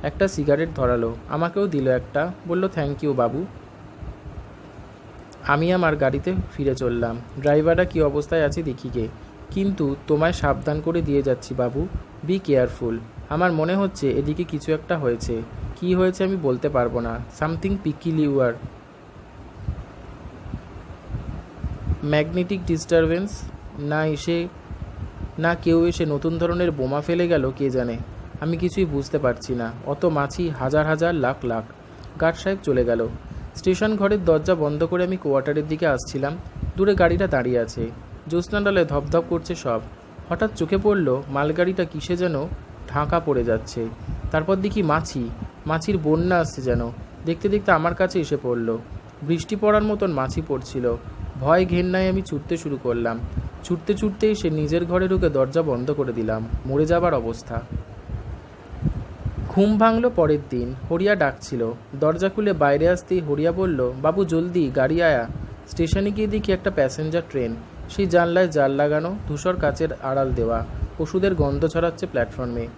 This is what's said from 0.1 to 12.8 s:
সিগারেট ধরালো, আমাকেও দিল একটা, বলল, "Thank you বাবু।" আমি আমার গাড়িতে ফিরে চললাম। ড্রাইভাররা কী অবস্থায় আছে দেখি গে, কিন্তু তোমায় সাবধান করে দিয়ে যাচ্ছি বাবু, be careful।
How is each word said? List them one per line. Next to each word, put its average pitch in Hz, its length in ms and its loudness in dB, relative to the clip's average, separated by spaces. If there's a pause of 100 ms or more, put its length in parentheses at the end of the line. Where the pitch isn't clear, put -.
সিগারেট 151 480 2
ধরালো, 120 400 2 (140)
আমাকেও 170 380 0
দিল 143 200 0
একটা, 131 440 0 (160)
বলল, 180 180 0
"Thank 147 380 -4
you 147 100 0
বাবু।" 127 320 0 (2000)
আমি 160 260 4
আমার 170 220 4
গাড়িতে 139 380 0 (200)
ফিরে 135 220 0
চললাম। 120 420 -2 (240)
ড্রাইভাররা 156 440 4
কী 165 160 0
অবস্থায় 147 440 2
আছে 151 180 -2
দেখি 127 320 -6
গে, 113 120 0 (420)
কিন্তু 190 460 0 (120)
তোমায় 156 260 4
সাবধান 147 480 0
করে 165 200 0
দিয়ে 143 200 2
যাচ্ছি 131 320 0
বাবু, 127 340 -2 (400)
be 190 120 2
careful। 123 580 2 (320)